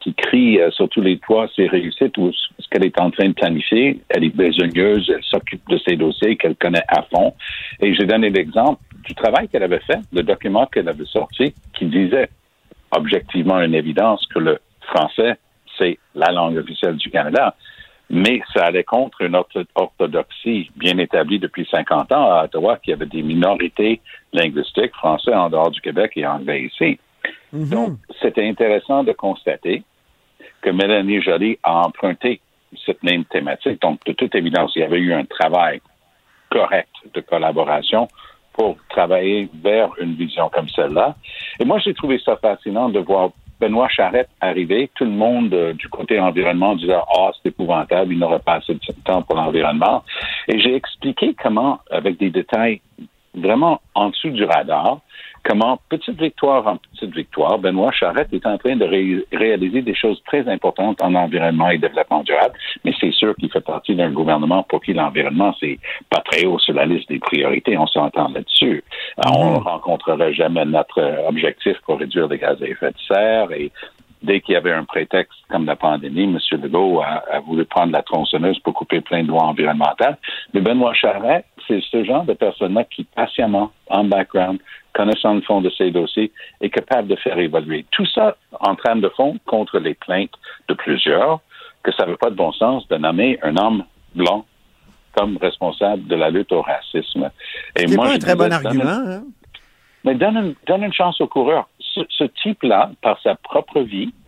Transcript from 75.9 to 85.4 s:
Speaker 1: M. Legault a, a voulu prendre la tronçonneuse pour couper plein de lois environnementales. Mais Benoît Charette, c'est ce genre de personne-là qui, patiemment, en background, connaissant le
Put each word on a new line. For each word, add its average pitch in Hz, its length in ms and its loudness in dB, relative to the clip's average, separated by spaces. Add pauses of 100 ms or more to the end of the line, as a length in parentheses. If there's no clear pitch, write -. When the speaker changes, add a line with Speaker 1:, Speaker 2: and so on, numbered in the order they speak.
Speaker 1:
M. 87 140 0 (220)
Legault 85 400 2
a, 76 220 -4 (100)
a 73 80 -2
voulu 80 240 -2
prendre 85 280 0
la 73 100 0
tronçonneuse 85 560 -2
pour - 160 -4
couper 78 260 -2
plein 85 220 -2
de 78 60 -2
lois 80 160 2
environnementales. 76 760 0 (340)
Mais - 80 2
Benoît 120 320 2
Charette, 113 540 0 (200)
c'est 101 140 0 (100)
ce 113 140 0
genre 139 200 0
de 120 100 0
personne-là 101 500 0
qui, - 200 -12
patiemment, 104 680 -2 (180)
en 101 160 2
background, 95 540 0 (340)
connaissant 107 420 2
le 101 60 0